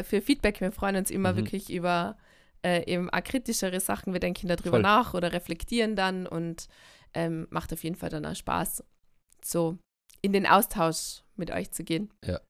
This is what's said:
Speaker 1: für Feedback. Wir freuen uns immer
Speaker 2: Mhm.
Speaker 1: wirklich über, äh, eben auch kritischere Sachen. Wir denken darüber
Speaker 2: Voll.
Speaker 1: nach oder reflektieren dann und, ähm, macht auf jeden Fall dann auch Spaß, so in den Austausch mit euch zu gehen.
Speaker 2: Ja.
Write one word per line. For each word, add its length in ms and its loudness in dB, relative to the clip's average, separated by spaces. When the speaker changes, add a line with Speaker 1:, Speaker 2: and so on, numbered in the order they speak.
Speaker 1:
für 160 2
Feedback. 400 2
Wir 100 0
freuen 260 -2
uns 140 0
immer 220 2
Speaker 2:
Mhm. 60 2
Speaker 1:
wirklich 320 -4
über, 480 0
äh, 240 4
eben 220 0
auch 140 0
kritischere 560 -2
Sachen. 320 -4
Wir 80 -2
denken 260 -2
darüber 260 0
Speaker 2:
Voll. 100 6
Speaker 1:
nach 320 6
oder 180 0
reflektieren 640 -2
dann 300 0
und, 420 -6
ähm, 360 -2
macht 220 -6
auf 100 -8
jeden 140 -4
Fall 140 -6
dann 160 -8
auch 100 -6
Spaß, 480 -4
so 360 -2
in 140 2
den 120 4
Austausch 760 4
mit 140 -6
euch 220 -4
zu 100 -8
gehen. 300 -4
Speaker 2:
Ja. 140 -2